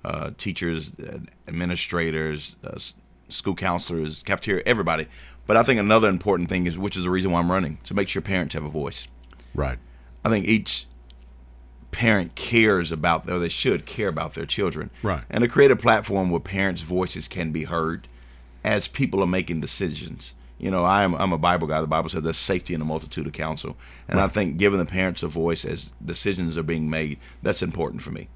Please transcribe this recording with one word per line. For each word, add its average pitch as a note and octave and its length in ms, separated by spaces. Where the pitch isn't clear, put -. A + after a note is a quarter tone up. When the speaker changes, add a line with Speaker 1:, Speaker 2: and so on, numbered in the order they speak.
Speaker 1:
uh, D2+ 320
teachers, E2 640
uh, - 180
administrators, E2 1120
uh, - 120
s-, - 180
school - 240
counselors, E2+ 680
cafeteria, G2 440
everybody. E2+ 400
But A2 100
I A#2 60
think A#2 180
another A2 280
important F2+ 420
thing F2+ 160
is, E2+ 120
which F#2+ 180
is F2+ 80
the F2+ 60
reason F#2 200
why F2 100
I'm E2+ 100
running, F2 340
to - 100
make G2 160
sure - 100
parents F2+ 340
have D#2 100
a D2+ 40
voice. D2 380
Speaker 2:
Right. C2+ 240
Speaker 1:
I - 40
think G#2 180
each - 400
parent G#2 440
cares G#2 560
about, E2 380
or F2+ 100
they E2+ 100
should F#2 380
care G#2+ 220
about D#2+ 260
their D#2+ 120
children. E2 440
Speaker 2:
Right. F2+ 260
Speaker 1:
And - 140
to A#2+ 60
create C#3 220
a A#2+ 60
platform G2+ 540
where E2 100
parents' F#2+ 420
voices F2+ 460
can D#2+ 240
be D#2 120
heard E2 440
as G#2 240
people G2 340
are F#2 40
making F2+ 340
decisions. - 720
You F#2+ 120
know, F2+ 140
I'm, F#2+ 320
I'm F#2 160
a D#2+ 60
Bible E2+ 280
guy. D2+ 140
The D#2 80
Bible D#2 200
said D#2 140
there's D#2+ 160
safety - 340
in D#2+ 80
a D2+ 40
multitude D#2 420
of D2 60
counsel. D#2 440
And F2+ 120
I G2 40
Speaker 2:
Right. F#2+ 80
Speaker 1:
think F2 260
giving G2 200
the F2 80
parents F#2 360
a E2 60
voice E2 360
as E2 280
decisions F2 520
are E2 60
being D#2 260
made, D#2 300
that's - 200
important E2 400
for D2+ 100
me. - 240